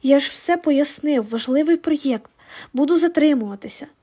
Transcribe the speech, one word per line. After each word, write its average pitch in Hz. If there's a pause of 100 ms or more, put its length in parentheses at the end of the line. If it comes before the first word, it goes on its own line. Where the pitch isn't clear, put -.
Я 277
ж 277
все -
пояснив, 285
важливий 277
проєкт. 294 (420)
Буду 285
затримуватися. 285 (160)